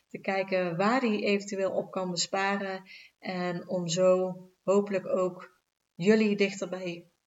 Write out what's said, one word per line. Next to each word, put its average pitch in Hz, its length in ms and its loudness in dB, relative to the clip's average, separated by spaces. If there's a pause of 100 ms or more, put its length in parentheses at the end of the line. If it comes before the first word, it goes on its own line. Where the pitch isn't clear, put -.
Te - 100 -12
kijken 190 580 -2
waar 220 240 2
hij 208 200 0
eventueel 202 500 0
op - 200 -2
kan 185 200 -4
besparen. 190 720 -2 (360)
En 180 500 -4
om 180 200 -2
zo 185 480 4 (260)
hopelijk 202 440 2
ook 185 540 -2 (340)
jullie 208 420 4
dichter 196 320 -2
bij 180 360 -8 (220)